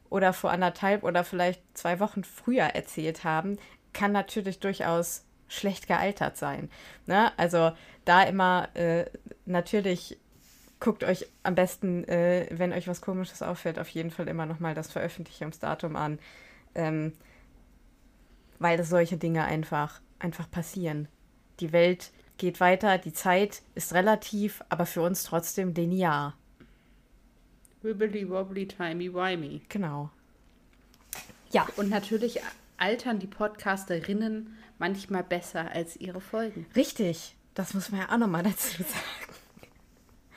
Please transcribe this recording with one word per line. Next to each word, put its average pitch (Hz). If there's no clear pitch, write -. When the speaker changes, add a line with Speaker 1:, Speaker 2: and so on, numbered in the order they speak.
Speaker 1:
oder 185
vor 185
anderthalb 185
oder 175
vielleicht 180
zwei 175
Wochen 208
früher 240
erzählt 156
haben, 175
kann 202
natürlich 196
durchaus 175
schlecht -
gealtert 170
sein. 147
Ne? 202
Also 165
da 180
immer, 180
äh, 170
natürlich 180
guckt 220
euch 185
am 185
besten, 180
äh, 175
wenn 175
euch 175
was 180
Komisches 185
auffällt, 170
auf 165
jeden 165
Fall 170
immer 165
nochmal 160
das 160
Veröffentlichungsdatum 160
an, 151
ähm, 156
weil 170
solche 170
Dinge 160
einfach, 156
einfach 170
passieren. 160
Die 160
Welt 175
geht 175
weiter, 185
die 170
Zeit 196
ist 170
relativ, 208
aber 175
für 170
uns 180
trotzdem 170
linear. 170
Speaker 2:
Wibbly 208
wobbly 190
timey 175
wimey. 175
Speaker 1:
Genau. 151
Ja. 196
Speaker 2:
Und 202
natürlich 214
altern 220
die 185
Podcasterinnen 208
manchmal 196
besser 175
als 165
ihre 185
Folgen. 214
Speaker 1:
Richtig, 190
das 185
muss 196
man 196
ja -
auch 233
nochmal 180
dazu 185
sagen. -